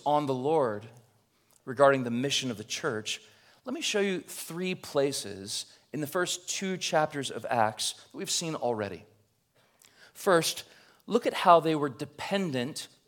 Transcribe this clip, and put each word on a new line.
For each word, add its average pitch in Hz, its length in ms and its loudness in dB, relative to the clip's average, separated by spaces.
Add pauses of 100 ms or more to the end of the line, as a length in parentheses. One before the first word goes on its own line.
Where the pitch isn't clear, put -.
on 147 200 4
the 135 80 0
Lord 127 540 0 (760)
regarding 135 400 6
the 120 60 -2
mission 131 400 0
of 110 60 -6
the 104 60 -10
church, - 580 -4 (440)
let 254 100 -8
me 330 60 -8
show 208 200 0
you 190 200 0
three 185 540 -6
places 131 920 -2 (260)
in 147 80 -6
the 147 60 -2
first 180 420 -4
two 190 280 -4
chapters 151 540 0
of 117 160 -8
Acts 113 480 0
that - 220 -20
we've 175 140 -8
seen 160 240 -2
already. 104 500 -2 (1080)
First, - 520 2 (420)
look 226 200 0
at 262 80 0
how 175 260 8
they 160 140 2
were 147 160 0
dependent 143 1000 -4 (200)